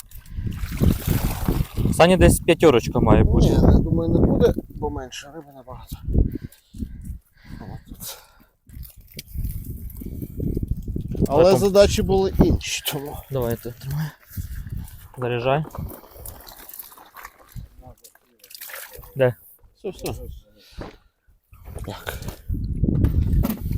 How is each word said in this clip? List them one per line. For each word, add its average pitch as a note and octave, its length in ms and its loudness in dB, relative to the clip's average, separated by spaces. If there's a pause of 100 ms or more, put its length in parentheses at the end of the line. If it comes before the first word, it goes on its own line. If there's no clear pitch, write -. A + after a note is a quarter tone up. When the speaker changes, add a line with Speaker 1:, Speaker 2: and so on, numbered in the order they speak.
(1900)
Speaker 1:
Сані F3 240 6
десь E3+ 220 6
п'ятерочка C#3+ 600 4
має G#2+ 240 8
бути. - 240 4
Speaker 2:
Ні, E3+ 60 2
я - 260 6
думаю, E3 320 0
не - 80 4
буде, - 340 4 (160)
бо D3 200 -8
менше C#3 460 -12
риби D3+ 200 -18
набагато. B2 400 -18 (1700)
От - 260 -16
тут. - 300 -16 (3000)
Але E3 220 4
Speaker 1:
Так, - 80 4
Speaker 2:
задачі G3+ 420 4
були F#3+ 320 0 (100)
інші, - 480 0
тому. D3 260 -10 (140)
Speaker 1:
Давайте, A#2 400 -4
тримай. C3+ 340 -6 (1120)
Заряджай. B2+ 480 0 (3500)
Де? B2+ 200 2 (480)
Speaker 2:
То G#3 60 -10
все. - 240 -8 (1700)
Так. - 340 -12 (1600)